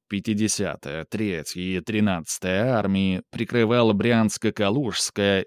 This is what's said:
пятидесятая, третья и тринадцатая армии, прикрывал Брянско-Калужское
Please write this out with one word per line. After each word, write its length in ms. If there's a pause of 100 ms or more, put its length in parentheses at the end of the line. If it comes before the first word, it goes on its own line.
пятидесятая, 960
третья 560
и 180
тринадцатая 920
армии, 480 (100)
прикрывал 640
Брянско-Калужское 1500